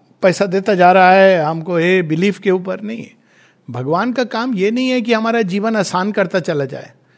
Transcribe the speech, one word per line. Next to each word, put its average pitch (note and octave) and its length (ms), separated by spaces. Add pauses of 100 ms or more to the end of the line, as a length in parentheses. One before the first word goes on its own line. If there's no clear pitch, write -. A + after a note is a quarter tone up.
(220)
पैसा G3 240
देता G3 280
जा F3+ 180
रहा F#3 200
है F#3+ 300
हमको, E3 380
ये F3+ 220
बिलीफ F3 360
के G3 120
ऊपर F#3 300
नहीं A3 220
है। - 120 (560)
भगवान D#3 420
का B3+ 120
काम A#3 300
ये G3 160
नहीं B3+ 180
है B3+ 120
कि A#3 120
हमारा A3+ 300
जीवन G3+ 340
आसान G3 360
करता F#3+ 280
चला D3+ 240
जाए, - 280 (260)